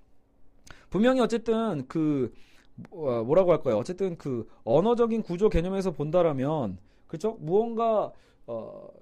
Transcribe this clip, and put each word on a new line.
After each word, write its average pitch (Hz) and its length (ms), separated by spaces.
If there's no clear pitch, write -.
분명히 247 300
어쨌든 220 680
그, 147 440
뭐, 131 340
뭐라고 175 280
할까요? 127 240
어쨌든 170 400
그 123 320
언어적인 220 580
구조 180 260
개념에서 185 420
본다라면, 147 880
그쵸? 214 340
무언가, 214 720
어, 104 420